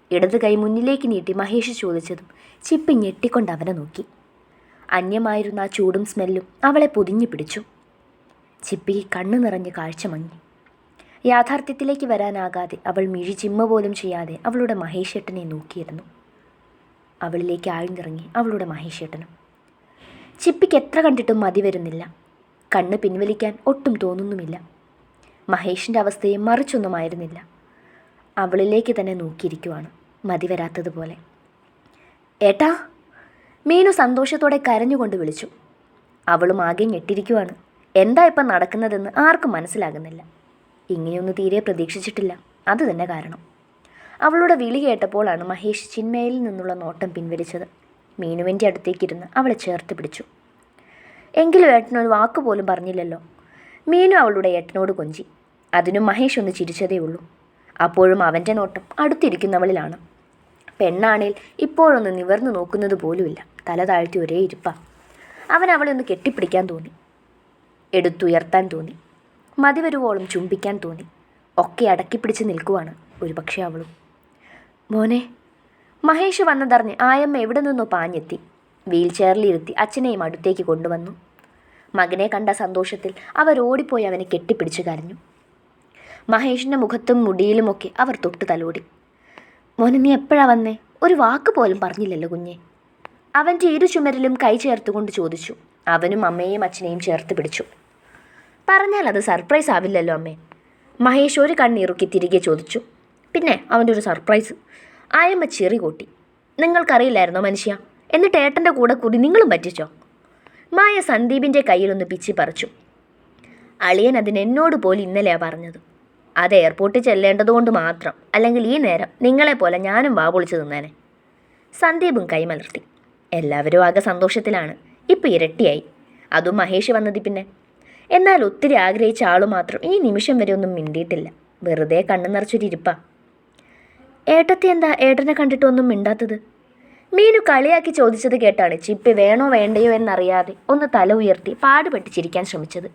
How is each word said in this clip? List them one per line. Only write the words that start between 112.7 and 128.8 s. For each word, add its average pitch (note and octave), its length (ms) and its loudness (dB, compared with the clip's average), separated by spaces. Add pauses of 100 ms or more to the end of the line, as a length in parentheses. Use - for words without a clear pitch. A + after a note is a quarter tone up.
"അളിയൻ G3+ 380 4
അതിന് G#3 200 -2
എന്നോട് C#4+ 380 2
പോലും G3+ 260 0
ഇന്നലെയാ F#3 340 0
പറഞ്ഞത്. E3 420 -8 (580)
അത് F3+ 180 2
എയർപോർട്ടിൽ G3 480 4
ചെല്ലേണ്ടതുകൊണ്ട് G#3+ 680 4
മാത്രം, E3+ 440 -2 (200)
അല്ലെങ്കിൽ A#3 320 2
ഈ B3 120 0
നേരം F#3 320 0 (120)
നിങ്ങളെപ്പോലെ B3+ 560 4
ഞാനും A3 360 0
വാ D#3+ 140 2
പൊളിച്ച് F3 280 0
തിന്നേനെ." D3 340 -8 (840)
സന്ദീപും E4 520 0
കൈമലർത്തി. E3 540 -6 (520)
എല്ലാവരും D#3 520 2
ആകെ F3 160 4
സന്തോഷത്തിലാണ്. F#3 720 -2 (340)
ഇപ്പം - 200 4
ഇരട്ടിയായി, D#3+ 540 0 (500)
അതും E3+ 240 0
മഹേഷ് F#3+ 360 0
വന്നതി G#3 280 -2
പിന്നെ. G3 240 -8 (640)
എന്നാൽ F#4 340 6
ഒത്തിരി C4+ 300 0
ആഗ്രഹിച്ച A3 500 2